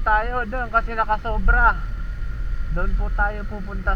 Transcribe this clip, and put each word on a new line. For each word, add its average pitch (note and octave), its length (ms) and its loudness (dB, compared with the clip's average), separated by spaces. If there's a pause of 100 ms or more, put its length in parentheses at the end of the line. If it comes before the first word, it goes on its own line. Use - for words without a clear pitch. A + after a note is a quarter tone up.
tayo A#3 400 2
doon A#3+ 320 -4
kasi - 160 0
nakasobra. A3 880 2 (960)
Doon F3 240 2
po G#3+ 160 0
tayo G#3 320 0
pupunta G3 500 -4